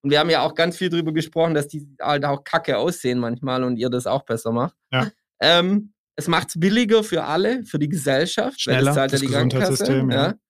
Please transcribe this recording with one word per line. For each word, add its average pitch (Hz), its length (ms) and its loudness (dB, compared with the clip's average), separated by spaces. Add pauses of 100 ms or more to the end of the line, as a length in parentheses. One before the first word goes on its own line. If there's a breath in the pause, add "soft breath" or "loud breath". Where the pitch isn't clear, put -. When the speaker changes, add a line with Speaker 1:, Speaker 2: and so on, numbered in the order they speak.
Speaker 1:
Und 139 80 -4
wir 147 100 4
haben 165 120 2
ja 143 100 4
auch 151 140 -2
ganz 170 220 0
viel 185 120 -2
drüber 165 240 -2
gesprochen, 165 400 0
dass 147 140 0
die 147 200 -14 (140)
halt 143 240 0
auch 143 180 -2
kacke 156 360 0
aussehen 127 400 -2
manchmal 127 440 -4
und 127 140 -2
ihr 120 140 -2
das 123 160 -4
auch 131 160 -2
besser 113 280 -4
macht. 120 240 -2 (160)
Speaker 2:
Ja. - 200 0 (280)
Speaker 1:
Ähm, 180 540 2 (220)
es 151 120 -8
macht's 165 320 -2
billiger 214 440 4
für 196 220 -2
alle, 208 400 -2
für - 120 -6
die 147 120 0
Gesellschaft, 165 760 0
weil 127 120 2
Speaker 3:
Schneller. 135 80 4
Speaker 1:
das 143 100 4
zahlt 135 160 2
ja 135 80 0
Speaker 2:
Das - 20 0
Speaker 1:
die 139 60 -2
Krankenkasse, 127 460 2
Speaker 2:
Gesundheitssystem, 131 360 0
ja. 135 200 2
Speaker 1:
ja. 214 60 -6 (140)